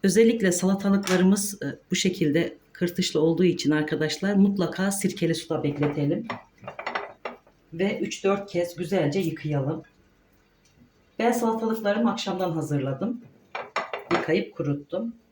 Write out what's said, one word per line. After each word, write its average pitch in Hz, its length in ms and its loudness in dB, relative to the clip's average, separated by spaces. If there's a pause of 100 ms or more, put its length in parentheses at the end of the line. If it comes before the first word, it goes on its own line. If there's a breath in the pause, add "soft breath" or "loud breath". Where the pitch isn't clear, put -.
Özellikle 208 480 4
salatalıklarımız, 196 1120 2
e, - 20 -8 (260)
bu 180 40 0
şekilde 170 640 0 (160)
kırtışlı 175 480 -2
olduğu 165 220 4
için 160 280 2
arkadaşlar 151 640 0
mutlaka 196 560 2
sirkeli 170 440 0
suda 160 280 -4
bekletelim. 147 640 -2 (1500)
Ve 202 260 -2
üç - 240 -6
dört 196 280 0
kez 175 240 -2
güzelce 170 440 0
yıkayalım. 151 640 -2 (1400)
Ben 233 120 4
salatalıklarımı 226 800 0
akşamdan 180 400 -2
hazırladım. 147 680 -2 (920)
Yıkayıp 170 440 0
kuruttum. 170 600 -4 (160)